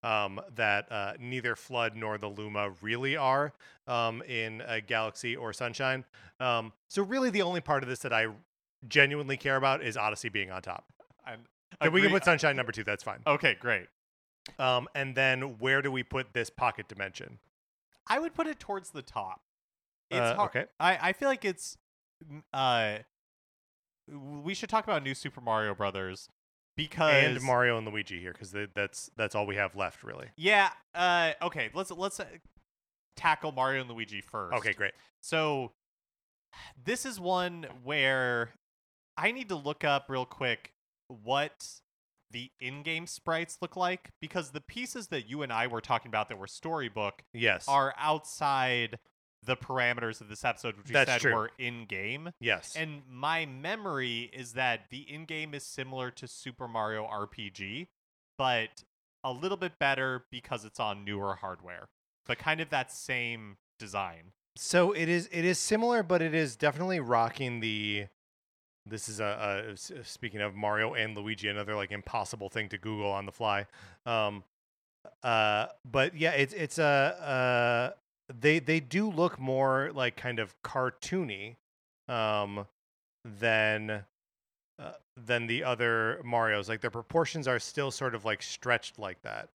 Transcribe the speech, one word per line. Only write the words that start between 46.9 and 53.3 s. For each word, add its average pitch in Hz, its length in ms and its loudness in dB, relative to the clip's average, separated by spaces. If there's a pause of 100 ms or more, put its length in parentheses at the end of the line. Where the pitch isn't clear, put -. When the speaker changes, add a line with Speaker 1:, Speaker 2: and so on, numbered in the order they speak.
Speaker 1:
Yes. 113 340 4
Speaker 2:
are 139 300 4
outside 131 1000 0 (420)
the 127 160 0
parameters 120 640 -2
of 104 80 -18
this 107 160 -10
episode, 113 320 -2
which 104 120 -18
we 117 40 -6
Speaker 1:
That's 135 160 6
Speaker 2:
said 120 120 4
Speaker 1:
true. 120 120 6
Speaker 2:
were 113 240 0
in-game. 120 840 -6
Speaker 1:
Yes. 110 360 -2
Speaker 2:
And 156 320 -6
my 147 400 -2